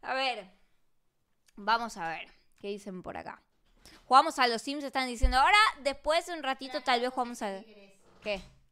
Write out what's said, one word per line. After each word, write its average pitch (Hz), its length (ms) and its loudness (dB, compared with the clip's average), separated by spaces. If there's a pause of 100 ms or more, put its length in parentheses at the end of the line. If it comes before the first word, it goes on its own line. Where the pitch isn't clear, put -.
A - 120 -6
ver. 247 360 -4 (1040)
Vamos 220 400 -4
a 170 140 -6
ver. 165 200 -10 (300)
¿Qué 202 80 -12
dicen 202 340 -10
por - 140 -12
acá? - 260 -14 (640)
Jugamos 285 340 6
a 262 100 4
los 226 140 -2
Sims, 285 220 -8
están 262 240 -4
diciendo. 247 300 2
Ahora, 339 200 8 (240)
después, 294 460 0
un 330 160 -8
ratito, 269 380 -6
tal 247 180 2
vez 247 100 0
jugamos 247 320 -6
a, 196 200 -8 (600)
¿qué? 202 200 -6 (300)